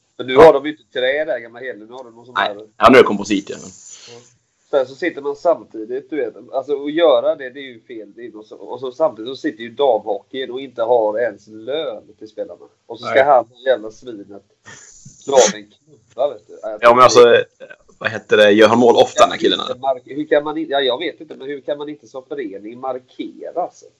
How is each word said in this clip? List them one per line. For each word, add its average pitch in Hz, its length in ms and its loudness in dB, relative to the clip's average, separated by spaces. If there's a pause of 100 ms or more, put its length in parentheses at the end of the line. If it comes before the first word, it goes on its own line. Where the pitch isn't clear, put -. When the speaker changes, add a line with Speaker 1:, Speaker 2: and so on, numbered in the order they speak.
(180)
Speaker 1:
Men 123 100 -10
nu 127 60 -4
Speaker 2:
Ja. 135 100 6
Speaker 1:
har 160 100 8
de 135 120 -2
ju 151 60 -6
inte 107 120 -18 (100)
trä 139 320 -2
där, 135 140 -6
gamla 117 200 -18
Hedlund, 110 300 -14
nu 123 60 -20
har 131 80 -16
de 117 120 -20
någon 120 100 -20
sån 123 120 -20
Speaker 2:
Nej. 101 100 -2
Speaker 1:
här 104 200 -12 (100)
Speaker 2:
Ja, 113 120 4
nu 127 80 8
är 117 40 10
det 101 60 4
komposit, 101 420 -4
ja. - 120 -12
Speaker 1:
Ja. - 580 -20 (520)
Sen 135 160 0
så 135 80 -20
sitter 165 260 -8
man 143 140 -8
samtidigt, 123 720 -6
du 160 60 -10
vet, 120 180 -6 (200)
alltså, 135 320 -6
att 147 80 -8
göra 156 420 2
det, 135 140 -14
det 131 100 -18
är 139 40 -16 (100)
ju 110 80 -20
fel. 104 340 -18
Det 120 100 -18
är 107 60 -18
något 107 160 -20
så, 120 80 -20
och 113 240 -14
så 127 120 -10
samtidigt 123 380 -6
så 135 60 -12
sitter 143 280 -10
ju 117 60 -14
damhockeyn 117 840 -4
och 131 100 -10
inte 120 200 -12
har 110 380 0
ens 110 280 -6
lön 113 560 -10 (160)
till 107 100 -18
spelarna. 98 300 -14 (280)
Och 110 120 -16
så 117 60 -16
ska 113 100 -6
Speaker 2:
Nej. 135 80 4
Speaker 1:
han, 131 220 4 (200)
jävla 110 260 -2
svinet, 101 520 -18 (840)
dra 135 120 2 (160)
med 104 100 -14
en - 80 -20
klubba, - 640 -8
vet - 140 -20
du. 85 140 -20
Ja, 107 80 -10
jag 107 120 -12
Speaker 2:
Ja, 120 140 6
men 123 140 6
Speaker 1:
tycker 120 200 6
Speaker 2:
alltså, 113 160 4 (520)
vad 107 120 -6
heter 107 280 -2
det? 104 140 8
Gör 107 160 8
han 117 120 4
mål 120 160 6
ofta, - 280 4
den - 80 4
här - 60 -8
killen, 95 220 0
eller? 123 160 -8
Speaker 1:
Mark-, 127 300 -4
hur 139 220 -10
kan 147 160 2
man 151 140 -8
inte, 151 140 -8
ja, 139 100 -2
jag 127 180 -2
vet 160 220 -10
inte, 143 140 -18
men 131 120 -16
hur 139 140 -12
kan 147 160 -8
man 147 120 -12
inte 147 180 -18
som 131 180 -18
förening 113 540 -14
markera, 131 840 -12
alltså? - 240 -14 (140)